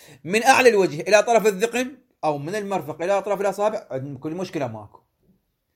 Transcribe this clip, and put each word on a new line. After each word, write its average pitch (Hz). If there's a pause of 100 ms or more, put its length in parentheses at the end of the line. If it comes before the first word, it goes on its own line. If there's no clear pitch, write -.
(240)
من 208
أعلى 254
الوجه 175
إلى 196
طرف 220
الذقن 226 (260)
أو 151
من 156
المرفق 180
إلى 196
أطراف 196
الأصابع، 202
عندنا 135
كل 156
مشكلة 175
ماكو. 107 (760)